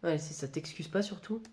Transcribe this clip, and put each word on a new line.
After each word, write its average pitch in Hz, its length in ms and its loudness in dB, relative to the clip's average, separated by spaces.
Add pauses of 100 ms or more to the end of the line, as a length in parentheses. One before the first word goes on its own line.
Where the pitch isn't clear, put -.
Ouais, 160 120 6
si - 160 -2
ça - 140 -4
t'excuse - 400 -4
pas 190 140 4
surtout. 208 400 -2 (100)